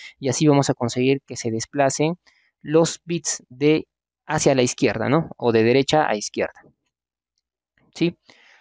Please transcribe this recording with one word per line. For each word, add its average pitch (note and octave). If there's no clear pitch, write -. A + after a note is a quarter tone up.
y C#3
así D3
vamos C#3
a C3
conseguir B2+
que B2+
se A#2
desplacen C#3+
los D#3+
bits -
de D3
hacia D3+
la B2+
izquierda, A2
¿no? D3+
O A#2+
de A2
derecha C#3
a A2
izquierda, -
¿sí? E3+